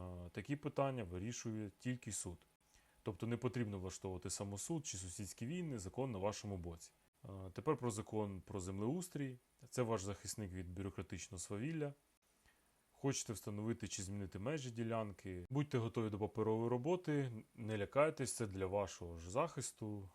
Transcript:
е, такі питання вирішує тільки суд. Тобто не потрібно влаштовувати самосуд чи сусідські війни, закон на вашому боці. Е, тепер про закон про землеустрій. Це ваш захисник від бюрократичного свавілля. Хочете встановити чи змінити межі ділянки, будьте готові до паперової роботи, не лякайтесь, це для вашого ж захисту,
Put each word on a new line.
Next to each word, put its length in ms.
е, 40
такі 260
питання 480
вирішує 760
тільки 340
суд. 340
Тобто 240
не 100
потрібно 420
влаштовувати 520
самосуд 560
чи 120
сусідські 480
війни, 320
закон 340
на 60
вашому 380
боці. 340
Е, 40
тепер 240
про 140
закон 500
про 200
землеустрій. 800
Це 120
ваш 200
захисник 500
від 180
бюрократичного 680
свавілля. 560
Хочете 280
встановити 560
чи 140
змінити 360
межі 320
ділянки, 800
будьте 280
готові 320
до 80
паперової 520
роботи, 600
не 240
лякайтесь, 560
це 120
для 200
вашого 520
ж 120
захисту, 840